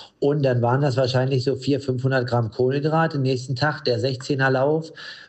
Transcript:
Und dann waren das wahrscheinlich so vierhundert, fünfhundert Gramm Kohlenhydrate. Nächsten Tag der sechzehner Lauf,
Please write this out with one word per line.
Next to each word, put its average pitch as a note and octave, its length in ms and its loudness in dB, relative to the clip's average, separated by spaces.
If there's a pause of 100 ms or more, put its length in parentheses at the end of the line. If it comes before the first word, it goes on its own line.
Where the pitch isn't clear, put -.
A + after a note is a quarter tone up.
(200)
Und C#3+ 240 2
dann B2 180 2
waren A#2+ 200 2
das C3+ 160 0
wahrscheinlich C3 480 0
so C3+ 100 0
vierhundert, C#3 300 -2
fünfhundert B2+ 420 0
Gramm A#2 240 0
Kohlenhydrate. D3 680 0
Nächsten C3 360 -2
Tag D3 300 -2
der B2 140 2
sechzehner C3+ 520 0
Lauf, D3 400 0 (380)